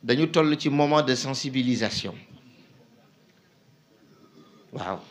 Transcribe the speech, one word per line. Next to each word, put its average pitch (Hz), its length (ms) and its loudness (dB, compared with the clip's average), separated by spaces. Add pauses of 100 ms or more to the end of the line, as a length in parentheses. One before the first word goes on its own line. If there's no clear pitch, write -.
dañu 135 240 2
toll 156 260 4
ci 151 140 -2
moment 147 320 4
de 131 140 2
sensibilisation. 127 960 -2 (2500)
Waaw. 90 280 -8 (100)